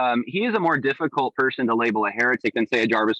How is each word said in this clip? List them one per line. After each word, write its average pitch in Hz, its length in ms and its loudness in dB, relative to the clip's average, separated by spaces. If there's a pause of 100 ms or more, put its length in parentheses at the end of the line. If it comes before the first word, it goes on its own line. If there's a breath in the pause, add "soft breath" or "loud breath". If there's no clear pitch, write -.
um, 123 280 2
he 190 160 -2
is 240 100 0
a 220 60 0
more 165 180 2
difficult 139 560 -2
person 131 320 0
to 117 80 2
label 113 320 0
a - 60 -4
heretic 117 420 -2
than, 113 140 -2
say, 117 160 0
a - 20 2
Jarvis 107 340 0